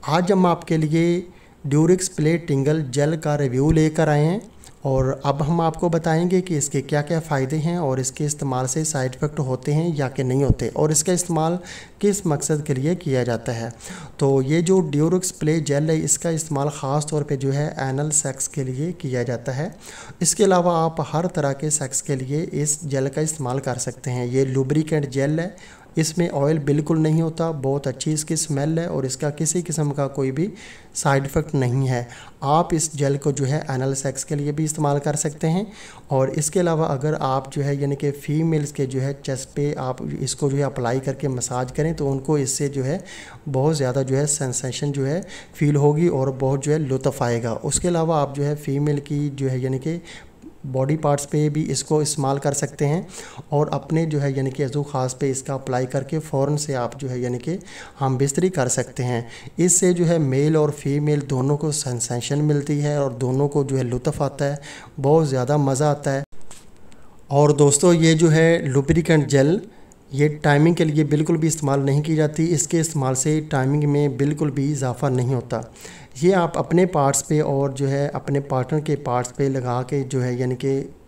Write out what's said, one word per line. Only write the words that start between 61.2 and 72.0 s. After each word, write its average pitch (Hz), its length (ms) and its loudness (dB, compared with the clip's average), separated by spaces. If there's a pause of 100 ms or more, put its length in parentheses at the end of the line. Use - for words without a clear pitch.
दोनों 139 280 0
को 147 180 -2
सेंसेशन 123 680 -2
मिलती 147 380 2
है 147 200 0
और 135 160 0
दोनों 131 320 0
को 143 160 2
जो 135 120 -2
है 131 80 0
लुत्फ़ 127 380 -2
आता 139 220 -2
है, 143 160 -2 (380)
बहुत 151 300 4
ज़्यादा 131 300 2
मज़ा 139 320 2
आता 143 200 -2
है। 139 140 -2 (1080)
और 147 240 6
दोस्तों 147 400 8
ये 160 200 6
जो 165 160 6
है 160 360 6
लुब्रिकेंट 147 640 4
जेल 139 320 4 (500)
ये 143 180 2 (160)
टाइमिंग 151 320 6
के 170 80 4
लिए 156 220 2
बिल्कुल 151 300 2
भी 160 100 2
इस्तेमाल 139 340 0
नहीं 139 220 2